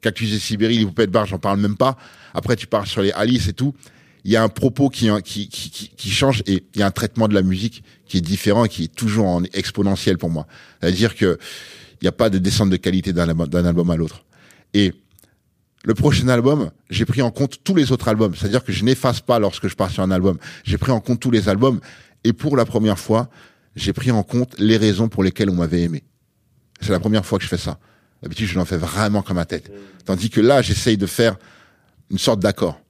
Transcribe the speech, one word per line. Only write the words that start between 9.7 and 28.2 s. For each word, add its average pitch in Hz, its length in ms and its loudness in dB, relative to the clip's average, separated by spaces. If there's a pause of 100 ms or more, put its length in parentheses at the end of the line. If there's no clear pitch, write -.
pour 85 120 -4
moi. 78 180 -6 (320)
C'est-à-dire 92 340 0
que 90 240 2 (540)
il - 120 -6
n'y 90 40 2
a - 40 0
pas 113 160 2
de 95 100 0
descente 98 320 2
de 92 60 2
qualité 92 360 -2
d'un 85 160 0
album, 82 200 -2
d'un 87 160 0
album 85 260 2
à 82 60 0
l'autre. 80 280 -6 (500)
Et 101 180 2 (920)
le 110 100 0
prochain 135 320 2
album, 127 460 2 (180)
j'ai 107 160 -2
pris 127 160 0
en 120 80 0
compte - 320 -4
tous 190 140 0
les 135 160 4
autres 120 160 0
albums. 107 260 2
C'est-à-dire 104 300 -2
que 101 80 -6
je 90 120 -2
n'efface 127 360 0
pas 120 180 2
lorsque 101 300 -2
je - 80 -10
pars 95 140 -2
sur 95 120 -4
un 92 80 0
album. 92 260 2 (280)
J'ai 98 120 -2
pris 135 140 -2
en 117 100 2
compte 120 200 -2
tous 127 100 -2
les 107 180 2
albums 120 300 2 (460)
et 113 80 4
pour 143 240 -2
la 120 80 4
première 107 340 0
fois, 117 320 -2 (460)
j'ai 98 160 -2
pris - 180 -2
en 110 140 2
compte - 340 -4
les 107 180 4
raisons 107 320 2
pour 101 140 -2
lesquelles 95 280 0
on 92 40 0
m'avait 87 280 0
aimé. 82 200 -4 (800)
C'est 107 100 -4
la 92 80 2
première 107 260 0
fois 101 140 -2
que - 60 -8
je - 40 -8
fais - 100 -4
ça. - 200 -8 (440)